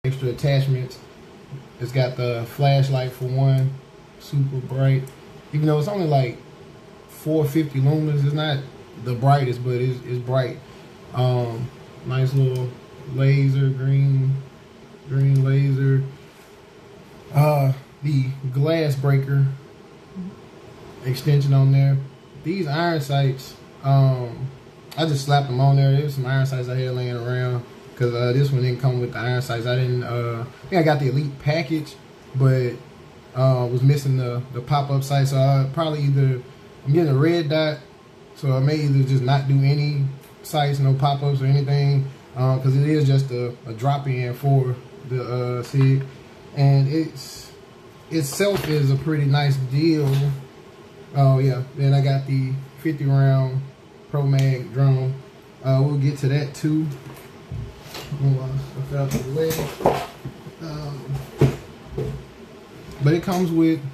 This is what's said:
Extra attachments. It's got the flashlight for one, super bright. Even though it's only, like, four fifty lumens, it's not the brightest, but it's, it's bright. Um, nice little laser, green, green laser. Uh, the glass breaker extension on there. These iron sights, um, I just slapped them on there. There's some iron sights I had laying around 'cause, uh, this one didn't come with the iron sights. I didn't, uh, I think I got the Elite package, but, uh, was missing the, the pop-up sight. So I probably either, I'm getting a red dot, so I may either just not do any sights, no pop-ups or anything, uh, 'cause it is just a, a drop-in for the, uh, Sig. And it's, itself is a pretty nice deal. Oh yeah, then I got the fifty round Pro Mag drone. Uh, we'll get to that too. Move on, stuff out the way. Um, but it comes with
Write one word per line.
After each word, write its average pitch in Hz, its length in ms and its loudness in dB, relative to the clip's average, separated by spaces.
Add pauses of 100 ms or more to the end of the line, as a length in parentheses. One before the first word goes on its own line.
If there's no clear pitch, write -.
Extra 131 220 -4
attachments. 135 680 0 (800)
It's 123 120 -8
got 131 240 0
the 120 300 -4 (100)
flashlight 135 560 2
for 131 140 -8
one, 131 460 2 (460)
super 139 380 -2
bright. 135 480 0 (480)
Even 151 140 0
though 151 120 2
it's 147 80 0
only, 196 200 -2
like, 135 320 0 (720)
four 156 360 -2
fifty 139 360 -2
lumens, 147 440 2
it's 147 100 0
not 151 240 -2 (460)
the 123 100 -4
brightest, 123 480 2
but 127 120 -2
it's, 127 300 -2
it's 123 140 -6
bright. 123 380 -2 (580)
Um, 123 540 -2 (380)
nice 131 280 -2
little 127 340 0 (460)
laser, 135 540 2
green, 135 680 2 (760)
green 135 360 2
laser. 135 580 2 (1300)
Uh, 143 400 4 (300)
the 143 220 0 (280)
glass 147 440 0
breaker 139 500 2 (1600)
extension 139 480 2
on 135 200 6
there. 139 240 4 (480)
These 175 220 -2
iron 165 340 0
sights, 139 540 -2 (300)
um, 131 640 2 (480)
I 160 100 -2
just 143 200 -2
slapped 143 220 2
them 123 120 -2
on 139 160 6
there. 135 160 4
There's 143 220 0
some 131 120 -4
iron 135 200 0
sights 127 220 -4
I 127 80 -4
had 127 180 -2
laying 123 220 -4
around 123 480 -4 (320)
'cause, 120 180 0
uh, 120 180 0
this 139 200 2
one 123 100 2
didn't 123 180 -2
come 127 200 0
with 123 120 -4
the 117 60 -8
iron 123 240 -2
sights. 117 240 -6
I 123 100 0
didn't, 123 280 0
uh, 120 420 -4
I - 220 -20
think - 120 0
I - 40 2
got 143 160 2
the 139 80 0
Elite 139 320 -2
package, 156 540 -4 (420)
but, 131 360 2 (640)
uh, 127 360 2
was 127 120 0
missing 135 340 4
the, 123 240 -2 (120)
the 123 80 -6
pop-up 139 420 0
sight. 139 260 0
So 139 80 -2
I 135 360 4
probably 151 320 -2
either, 135 360 2 (460)
I'm 139 60 2
getting 160 180 4
a 131 80 4
red 165 300 2
dot, 156 300 0 (580)
so 135 160 -2
I 131 80 2
may 147 160 2
either 139 260 2
just 131 200 2
not 135 260 0
do 139 60 4
any 143 500 2 (400)
sights, 143 340 -2
no 135 160 4
pop-ups 139 480 0
or 135 40 0
anything, 139 600 2 (300)
uh, 131 220 2
'cause 131 180 2
it 143 120 2
is 151 180 2
just 135 260 2
a, 123 200 -4 (140)
a 117 60 -10
drop-in 127 640 -2
for 131 420 0 (320)
the, 123 140 -4
uh, 123 420 -4
Sig. 135 400 2 (520)
And 139 320 4
it's, - 600 -6 (600)
itself 160 580 0
is 147 220 2
a 135 60 4
pretty 151 280 -2
nice 139 320 2
deal. 143 520 2 (1080)
Oh 135 220 4
yeah, 131 240 0 (140)
then 139 180 2
I 139 60 4
got 135 260 0
the 131 260 0 (300)
fifty 143 240 -4
round 135 540 2 (500)
Pro 143 120 -2
Mag 135 500 0
drone. 131 420 2 (500)
Uh, 135 200 2
we'll 147 120 0
get 139 220 0
to 135 100 -2
that 139 260 -2
too. 156 320 0 (1300)
Move 135 200 2
on, 131 180 -6
stuff 135 360 -8
out 139 160 -2
the 131 240 -6
way. 160 160 0 (1120)
Um, 143 1500 -4 (960)
but 147 80 4
it 170 100 0
comes 180 280 0
with 160 300 2 (140)